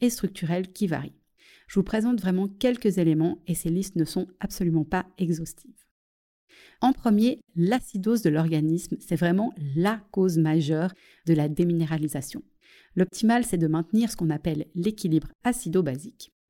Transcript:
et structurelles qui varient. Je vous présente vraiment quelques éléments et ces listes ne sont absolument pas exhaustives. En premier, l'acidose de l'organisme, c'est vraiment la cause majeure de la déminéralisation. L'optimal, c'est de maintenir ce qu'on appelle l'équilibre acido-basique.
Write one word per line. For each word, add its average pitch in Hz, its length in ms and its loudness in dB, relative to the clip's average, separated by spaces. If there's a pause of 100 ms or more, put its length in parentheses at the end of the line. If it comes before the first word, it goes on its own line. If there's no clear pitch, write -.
et 247 80 4
structurelles 185 640 -6
qui 208 140 -4
varient. 147 340 -6 (480)
Je - 60 -8
vous 196 100 2
présente 220 360 0
vraiment 185 280 0
quelques 240 480 0
éléments 160 500 2
et 170 80 -2
ces 165 140 -6
listes 180 280 -4
ne 160 100 2
sont 185 220 -4 (120)
absolument 165 460 -2
pas 185 180 -4 (140)
exhaustives. 165 680 -6 (960)
En 262 140 4
premier, 226 460 2 (140)
l'acidose 214 680 0
de 170 80 4
l'organisme, 160 680 0
c'est - 180 -4
vraiment 180 360 2 (220)
la 208 360 0
cause 185 280 2
majeure 156 560 2 (320)
de 165 80 4
la 151 160 2
déminéralisation. 156 920 -2 (540)
L'optimal, 220 480 2
c'est 190 140 -2
de 165 80 2
maintenir 170 440 0
ce - 60 -10
qu'on 165 140 0
appelle 151 440 -4
l'équilibre 175 540 0 (160)
acido-basique. 170 880 -2 (180)